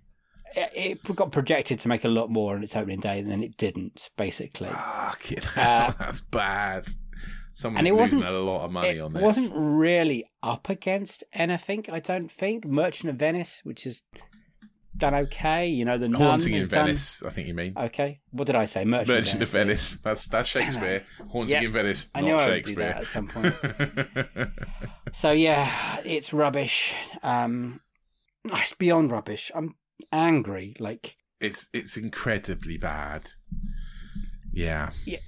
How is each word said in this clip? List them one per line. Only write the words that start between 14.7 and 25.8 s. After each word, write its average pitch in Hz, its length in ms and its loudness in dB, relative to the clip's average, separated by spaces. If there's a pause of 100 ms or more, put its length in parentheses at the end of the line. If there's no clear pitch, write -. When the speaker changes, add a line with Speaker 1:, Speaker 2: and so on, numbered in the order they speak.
Speaker 1:
done 143 180 2
okay. 156 540 0
You 127 160 0
know, 123 140 2
The 120 100 0
Nun 120 140 4
Speaker 2:
Haunting 151 320 6
in 101 60 2
Speaker 1:
has 92 80 0
done 101 180 4
Speaker 2:
Venice, - 380 0
I - 60 -6
think - 180 -6
you 85 60 -4
mean. 87 220 -4
Speaker 1:
Okay. 143 440 -2 (100)
What 127 160 -4
did 127 100 4
I 110 80 4
say? 98 220 -2
Merchant 117 220 4
Speaker 2:
Merchant 113 340 4
Speaker 1:
of 110 60 0
Speaker 2:
of - 40 -8
Speaker 1:
Venice. 104 440 2
Speaker 2:
Venice. - 60 -12
That's, 110 260 -2
that's 117 240 0
Speaker 1:
Damn 127 100 2
it. - 20 0
Speaker 2:
Shakespeare. 98 400 -2 (260)
Haunting 123 260 0 (580)
Speaker 1:
I 98 60 -2
knew 98 140 4
Speaker 2:
in 151 60 6
Speaker 1:
I 139 80 4
would 92 160 2
do 104 100 -6
Speaker 2:
Venice, - 0 -
Speaker 1:
that 85 200 -2
Speaker 2:
not - 60 -6
Speaker 1:
at 113 60 -6
some 107 220 -6
point. 120 320 0
Speaker 2:
Shakespeare. 135 960 -4
<laughs> - 40 -10 (500)
Speaker 1:
So, - 200 2
yeah, 151 720 2